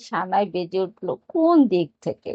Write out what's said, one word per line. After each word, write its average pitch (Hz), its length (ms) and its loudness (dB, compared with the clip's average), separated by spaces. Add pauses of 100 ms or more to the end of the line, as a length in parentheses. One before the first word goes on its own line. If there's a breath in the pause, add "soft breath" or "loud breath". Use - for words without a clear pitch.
সানাই 185 460 -2
বেজে 180 340 -6
উঠল 185 280 -6 (200)
কোন 339 280 2 (100)
দিক 180 220 0 (120)
থেকে। - 340 -8